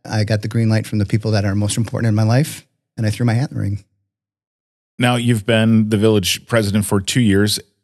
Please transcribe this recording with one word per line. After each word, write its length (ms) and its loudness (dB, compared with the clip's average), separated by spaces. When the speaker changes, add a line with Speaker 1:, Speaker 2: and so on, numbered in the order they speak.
Speaker 1:
I 220 -4
got 160 -2
the 80 -8
green 200 0
light 160 0
from 140 -4
the 60 -2
people 260 -2
that 140 0
are 100 -2
most 220 -2
important 320 -2
in 60 0
my 80 2
life, 440 0
and 100 -2
I 40 0
threw 140 -4
my 80 0
hat 160 -2
in 60 -12
the 60 -6
ring. 220 -6
Speaker 2:
Now, 160 2
you've 300 0
been 440 4
the 80 2
village 500 2
president 380 0
for 140 0
two 220 -2
years. 380 2